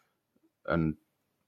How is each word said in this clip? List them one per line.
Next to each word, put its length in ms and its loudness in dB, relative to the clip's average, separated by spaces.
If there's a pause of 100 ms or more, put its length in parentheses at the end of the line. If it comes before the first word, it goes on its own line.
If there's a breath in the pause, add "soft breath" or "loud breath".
(640)
and, 300 0 (520)